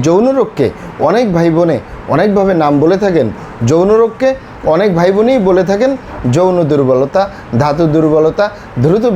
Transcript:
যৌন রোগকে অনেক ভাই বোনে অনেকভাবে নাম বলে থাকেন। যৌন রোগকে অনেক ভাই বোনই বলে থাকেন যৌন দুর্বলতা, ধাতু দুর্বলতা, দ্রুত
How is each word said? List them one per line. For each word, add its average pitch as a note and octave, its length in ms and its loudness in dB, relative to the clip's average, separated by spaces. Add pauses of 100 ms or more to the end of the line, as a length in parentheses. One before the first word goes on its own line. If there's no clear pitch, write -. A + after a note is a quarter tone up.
যৌন F#3+ 300 2
রোগকে D#3 320 0 (320)
অনেক G3 340 0
ভাই E3+ 160 2
বোনে D#3+ 280 0 (300)
অনেকভাবে F#3+ 460 0
নাম D3 260 2
বলে E3+ 180 2
থাকেন। F3 300 0 (420)
যৌন F3 200 2 (120)
রোগকে A#3 280 0 (360)
অনেক G3 300 2
ভাই F3 160 2
বোনই A3+ 280 2
বলে F#3 240 2
থাকেন G3+ 280 0 (400)
যৌন F3+ 320 2
দুর্বলতা, C#3 580 0 (380)
ধাতু D3 280 0
দুর্বলতা, D#3 580 2 (380)
দ্রুত G3+ 220 2 (100)